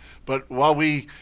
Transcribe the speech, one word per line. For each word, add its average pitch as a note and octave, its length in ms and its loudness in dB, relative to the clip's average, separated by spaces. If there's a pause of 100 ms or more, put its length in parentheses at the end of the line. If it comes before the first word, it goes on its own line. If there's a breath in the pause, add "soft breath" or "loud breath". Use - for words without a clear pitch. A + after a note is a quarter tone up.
(260 loud breath)
But C3+ 240 -6
while C#3+ 260 2
we, D3+ 320 -2 (140 loud breath)